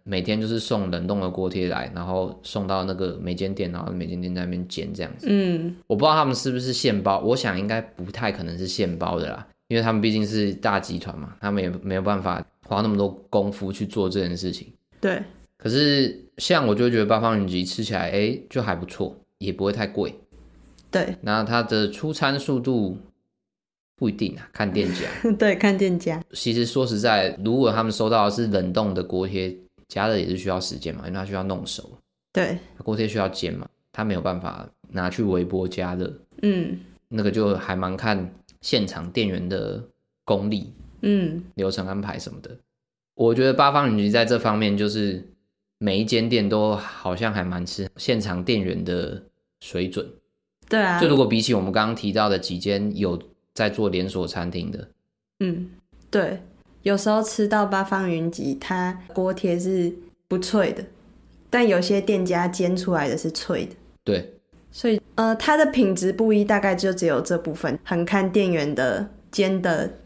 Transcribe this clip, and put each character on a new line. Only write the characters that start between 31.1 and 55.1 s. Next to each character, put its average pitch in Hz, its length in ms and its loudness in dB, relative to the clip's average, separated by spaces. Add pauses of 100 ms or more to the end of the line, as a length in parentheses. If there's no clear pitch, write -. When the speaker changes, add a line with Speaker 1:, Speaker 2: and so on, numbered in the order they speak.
Speaker 1:
为 95 60 -6
它 95 40 -6
需 98 120 -8
要 95 80 -2
弄 92 240 -4
熟。 - 320 -12 (340)
Speaker 2:
对。 180 240 0 (220)
Speaker 1:
锅 107 180 -4
贴 110 100 0
需 104 120 -4
要 95 100 0
煎 87 240 -6
嘛， 90 160 -10 (240)
它 107 100 -6
没 107 120 -2
有 87 80 -2
办 92 180 -2
法 78 260 -10 (220)
拿 90 220 -4
去 113 120 -2
微 92 220 2
波 92 240 -2
加 90 260 -4
热。 90 160 -4 (300)
Speaker 2:
嗯。 185 380 0 (320)
Speaker 1:
那 110 120 -2
个 101 80 2
就 101 260 2
还 92 200 -4
蛮 92 180 -2
看 95 400 -2 (280)
现 107 240 0
场 87 240 -8
店 110 180 0
员 87 180 -4
的 101 380 -4 (400)
功 101 260 0
力， 101 220 -4 (300)
Speaker 2:
嗯。 180 420 0 (120)
Speaker 1:
流 95 140 0
程 95 160 -4
安 98 140 -4
排 - 180 -6
什 - 140 -12
么 - 80 -16
的。 - 160 -16 (580)
我 117 200 4
觉 127 100 4
得 131 80 6
八 143 180 6
方 143 200 4
云 107 80 2
集 104 100 2
在 113 160 6
这 117 140 4
方 110 180 2
面 104 180 2
就 104 140 2
是 101 340 -2 (540)
每 101 240 0
一 110 60 0
间 113 200 2
店 113 220 2
都 107 260 2
好 - 400 -6
像 110 160 -2
还 101 140 -2
蛮 90 220 -4
吃 95 200 -6 (120)
现 117 200 0
场 92 240 -4
店 110 160 2
员 90 240 -2
的 87 400 -4 (380)
水 92 300 -4
准。 - 180 -6 (600)
Speaker 2:
对 220 100 2
啊。 180 180 2
Speaker 1:
就 170 80 4
如 147 80 6
果 131 120 6
比 110 160 2
起 120 100 2
我 101 80 4
们 95 100 -2
刚 107 160 2
刚 113 80 0
提 104 200 -4
到 107 160 4
的 95 80 2
几 90 200 -6
间 101 380 0
有 90 240 0 (320)
在 107 160 2
做 101 220 0
连 92 180 0
锁 92 180 -2
餐 87 240 -4
厅 85 200 -6
的。 - 180 -10 (520)